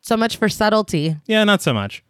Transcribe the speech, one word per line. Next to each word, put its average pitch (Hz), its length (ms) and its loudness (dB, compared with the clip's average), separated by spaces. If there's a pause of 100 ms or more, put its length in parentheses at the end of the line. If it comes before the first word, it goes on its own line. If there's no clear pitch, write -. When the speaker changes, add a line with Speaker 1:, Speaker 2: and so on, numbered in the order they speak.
Speaker 1:
So - 160 -2
much 226 220 -2
for 220 100 2
subtlety. 185 760 0
Speaker 2:
Yeah, 214 180 2
not 202 160 2
so 135 140 0
much. 101 360 -6